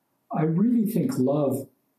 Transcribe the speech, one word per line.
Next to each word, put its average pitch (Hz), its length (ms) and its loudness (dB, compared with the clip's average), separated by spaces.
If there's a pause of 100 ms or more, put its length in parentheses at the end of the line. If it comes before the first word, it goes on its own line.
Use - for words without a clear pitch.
(320)
I, 165 80 -2
I - 20 2
really 202 480 2
think 143 280 0
love, 135 500 0 (300)